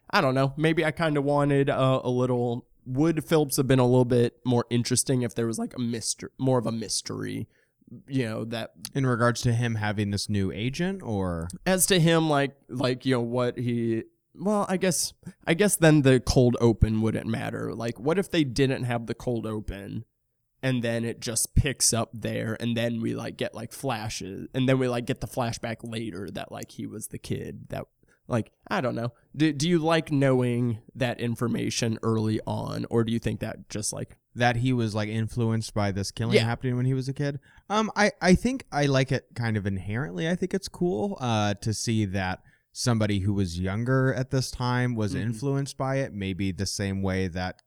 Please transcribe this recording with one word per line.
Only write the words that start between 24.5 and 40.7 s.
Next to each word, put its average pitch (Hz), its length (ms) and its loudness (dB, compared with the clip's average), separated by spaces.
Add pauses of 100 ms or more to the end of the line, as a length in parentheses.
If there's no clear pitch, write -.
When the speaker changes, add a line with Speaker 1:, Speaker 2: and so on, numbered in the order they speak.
Speaker 1:
and 131 160 0
then 131 100 4
we, 127 100 0
like, 120 180 -4
get 131 140 -4
the 120 80 -8
flashback 117 560 -4
later 113 480 -8
that, - 180 -10
like, - 220 -14
he 113 140 -10
was 107 220 -12
the 107 100 -12
kid - 500 -8
that, - 160 -8 (440)
like, 113 220 -2 (180)
I 202 120 -2
don't 120 160 -2
know. 117 160 -4 (240)
Do, 156 160 2
do 147 160 0
you 175 100 4
like 160 320 0
knowing 123 680 2 (180)
that 120 240 -2
information 117 800 -2
early 110 440 0
on, 110 440 -4
or 117 140 2
do 113 80 -2
you 113 80 0
think 110 200 -4
that - 280 -10
just, - 240 -6
like - 240 -12 (180)
Speaker 2:
That 120 220 2
he 127 180 2
was, 113 200 0
like, 107 140 -2
influenced 113 640 -2
by 101 200 0
this 95 180 -2
killing - 240 -2
Speaker 1:
Yeah. 120 100 6
Speaker 2:
happening 123 320 -2
when 123 100 0
he 131 80 2
was 131 140 -4
a 135 60 -6
kid? 143 240 -4 (320)
Um, 220 260 2
I, 202 240 4
I 180 140 6
think 254 380 0
I 143 140 2
like 135 260 2
it 123 220 -2
kind 113 220 -2
of 98 100 -2
inherently. 120 640 -4
I 180 60 0
think 180 180 -4
it's - 160 -4
cool, 196 520 -2